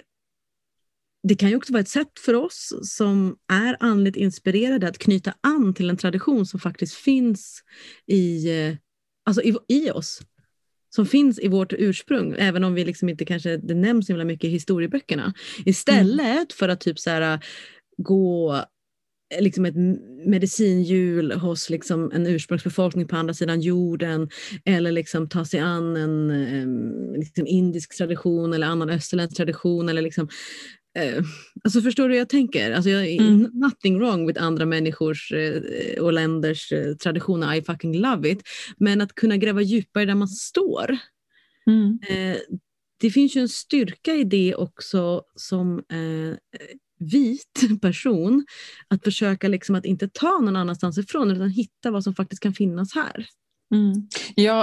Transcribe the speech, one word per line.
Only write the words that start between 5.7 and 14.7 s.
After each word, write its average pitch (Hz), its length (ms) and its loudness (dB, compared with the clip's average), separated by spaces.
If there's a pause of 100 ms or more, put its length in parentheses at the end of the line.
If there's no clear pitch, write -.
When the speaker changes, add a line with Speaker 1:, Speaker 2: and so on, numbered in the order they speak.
Speaker 1:
till 180 160 -2
en 180 60 0
tradition 190 500 0
som 190 140 -10
faktiskt - 340 -6
finns 247 680 0 (440)
i, 170 440 2 (100)
eh, 156 140 -2 (520)
alltså 214 160 2
i, 233 140 2 (120)
i 277 220 2
oss. - 300 -8 (680)
Som 208 160 2
finns 277 340 4
i - 80 0
vårt 185 240 2
ursprung, 196 640 0
även 185 260 2
om 180 100 0
vi 175 100 0
liksom 180 240 -2
inte 165 160 -4
kanske, 170 320 -4
det 160 180 -4
nämns 202 320 2
så 196 60 -2
himla 165 120 -2
mycket 165 200 -4
i 165 80 -2
historieböckerna. 175 800 -2 (300)